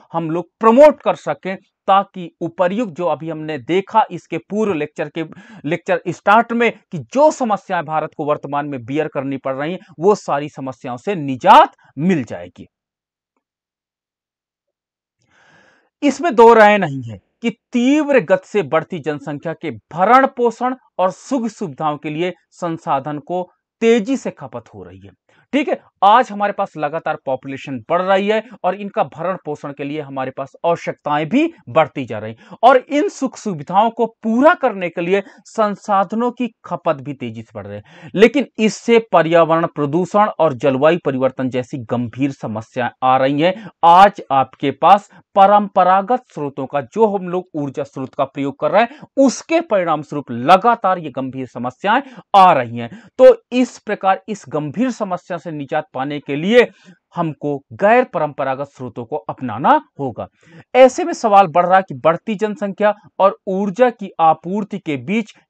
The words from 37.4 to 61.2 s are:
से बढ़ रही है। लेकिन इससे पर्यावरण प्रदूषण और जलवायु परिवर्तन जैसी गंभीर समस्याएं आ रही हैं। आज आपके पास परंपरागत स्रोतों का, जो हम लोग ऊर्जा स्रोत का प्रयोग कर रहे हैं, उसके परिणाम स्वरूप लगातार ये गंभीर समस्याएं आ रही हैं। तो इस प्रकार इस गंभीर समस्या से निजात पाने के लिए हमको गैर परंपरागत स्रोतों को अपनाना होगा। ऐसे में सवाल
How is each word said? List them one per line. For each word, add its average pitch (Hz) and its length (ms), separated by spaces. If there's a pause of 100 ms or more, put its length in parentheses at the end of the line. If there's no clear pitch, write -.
से - 140
बढ़ 101 120
रही 101 100
है। - 380
लेकिन 226 300 (120)
इससे 226 420 (120)
पर्यावरण 165 560
प्रदूषण 175 580 (140)
और 156 140
जलवायु 139 520
परिवर्तन 131 440
जैसी 127 280
गंभीर 123 540
समस्याएं 117 580 (140)
आ 131 140
रही 139 240
हैं। 180 280 (140)
आज 185 380 (100)
आपके 135 400
पास 196 380 (260)
परंपरागत 196 840 (140)
स्रोतों 143 320
का, 143 160
जो 202 360
हम 180 100
लोग 175 180 (100)
ऊर्जा 143 280
स्रोत 131 320
का 139 80
प्रयोग 139 360
कर 151 120
रहे 190 100
हैं, 247 180 (180)
उसके 277 440
परिणाम 175 400
स्वरूप 147 300
लगातार 185 680
ये 156 120
गंभीर 131 380
समस्याएं 185 540 (340)
आ 185 180
रही 120 240
हैं। 120 260 (140)
तो 254 180 (160)
इस 240 260
प्रकार 190 520
इस 208 200
गंभीर 151 420
समस्या 180 480
से 170 120
निजात 151 420
पाने 143 260
के 139 160
लिए 202 320 (480)
हमको 147 420 (160)
गैर 214 300
परंपरागत 143 600
स्रोतों 127 400
को 147 100
अपनाना 151 640 (180)
होगा। 120 280 (480)
ऐसे 254 280
में 339 100
सवाल 202 340